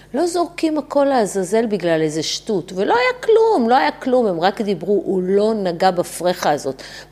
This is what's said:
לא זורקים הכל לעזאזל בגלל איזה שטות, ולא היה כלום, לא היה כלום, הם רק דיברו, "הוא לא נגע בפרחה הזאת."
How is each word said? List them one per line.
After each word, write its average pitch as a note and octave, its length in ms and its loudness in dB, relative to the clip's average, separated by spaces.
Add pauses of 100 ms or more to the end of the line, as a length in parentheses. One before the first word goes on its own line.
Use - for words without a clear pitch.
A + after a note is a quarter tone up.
(140)
לא D#4 120 0
זורקים E4 520 -2
הכל C#4+ 260 0
לעזאזל A3 600 0
בגלל E3+ 360 0
איזה D#3 200 -2
שטות, - 520 -4
ולא G3 200 0
היה B4 280 0
כלום, A4 460 4
לא A#3+ 80 4
היה D4 140 2
כלום, B3+ 360 0
הם E3+ 140 -2
רק F#3+ 200 0
דיברו, G3 440 0
"הוא F#3 180 -2
לא G3+ 320 2
נגע F#3 360 0
בפרחה F3 600 -2
הזאת." C3+ 320 -4 (300)